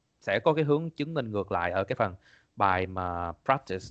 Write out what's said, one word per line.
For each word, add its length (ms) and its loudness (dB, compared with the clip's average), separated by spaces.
Sẽ 240 0
có 100 4
cái 100 2
hướng 260 2
chứng 240 -6
minh 160 -4
ngược 220 -2
lại 180 0
ở 140 0
cái 120 -2
phần 180 0
bài 300 2
mà 460 -4
practice, 460 -2